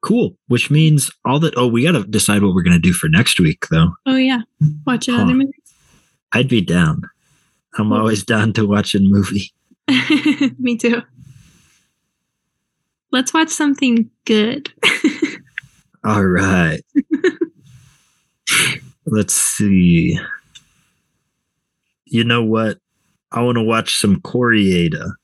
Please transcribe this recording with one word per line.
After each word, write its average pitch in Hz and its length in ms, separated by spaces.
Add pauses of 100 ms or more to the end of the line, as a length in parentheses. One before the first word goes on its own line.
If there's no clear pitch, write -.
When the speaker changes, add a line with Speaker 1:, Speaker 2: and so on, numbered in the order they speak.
Speaker 1:
Cool. - 340 (120)
Which 123 220
means 151 400 (140)
all 135 160
that, 165 160
oh, 123 100
we 117 180
gotta 151 200
decide 104 380
what 98 120
we're 92 80
gonna 87 160
do 87 140
for - 160
next 156 320
week, - 300
though. 165 220 (140)
Speaker 2:
Oh, 262 100
yeah. 262 240 (460)
Watch 240 220
another 240 240
Speaker 1:
Huh. 254 60
Speaker 2:
movie. 277 140 (800)
Speaker 1:
I'd 127 160
be 120 140
down. 85 400 (760)
I'm 107 100
Speaker 2:
Cool. 107 100
Speaker 1:
always 110 260
down 110 300
to 107 120
watch 101 280
a 101 60
movie. 98 520 (360)
Speaker 2:
<laughs> 277 720
Me 247 180
too. 240 260 (2000)
Let's 262 240
watch 320 160
something 262 580 (160)
good. 214 480 (680)
<laughs> - 680
Speaker 1:
All 104 200
right. 90 560 (300)
Speaker 2:
<laughs> - 2000
Speaker 1:
Let's 104 280
see. 98 840 (1900)
You 117 180
know 120 180
what? 110 360 (520)
I 117 120
wanna 120 200
watch 113 360
some 98 220
Koreeda. 95 920 (120)